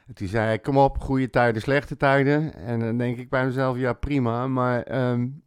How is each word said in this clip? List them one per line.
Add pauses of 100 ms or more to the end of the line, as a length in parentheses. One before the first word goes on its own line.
En
toen
zei
hij:
"Kom
op,
goede
tijden,
slechte
tijden."
En
dan
denk
ik
bij
mezelf:
"Ja,
prima,
maar,
ehm, (200)